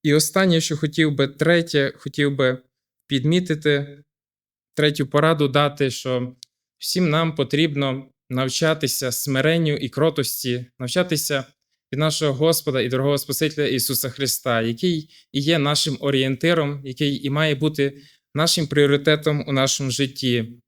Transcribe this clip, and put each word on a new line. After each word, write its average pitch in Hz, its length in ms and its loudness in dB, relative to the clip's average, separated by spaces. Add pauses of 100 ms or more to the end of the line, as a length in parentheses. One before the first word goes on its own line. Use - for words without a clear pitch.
І 147 120 2
останнє, 170 460 4
що 156 160 -2
хотів 151 360 0
би, 139 160 0
третє, 156 680 2
хотів 143 400 -2
би 127 220 2 (480)
підмітити, 147 960 0 (720)
третю 147 320 2
пораду 147 420 2
дати, 143 420 0
що 127 460 -6 (420)
всім 180 320 0
нам 160 240 0
потрібно 139 760 -2 (200)
навчатися 135 840 -2
смиренню 151 640 0
і 131 120 -6
кротості, 135 760 -2 (120)
навчатися 147 680 -2 (480)
від 135 60 -4
нашого 151 340 0
Господа 151 480 0
і 123 80 0
дорогого 135 300 0
Спасителя 147 480 -2
Ісуса 127 440 -2
Христа, 120 520 -2
який 156 480 -2 (220)
і 139 80 -2
є 160 180 2
нашим 147 420 0
орієнтиром, 139 840 0
який 139 420 -4
і 135 40 -2
має 151 240 0
бути 143 480 -2 (320)
нашим 160 320 0
пріоритетом 147 800 2
у 143 60 -4
нашому 135 380 0
житті. 123 540 -2 (240)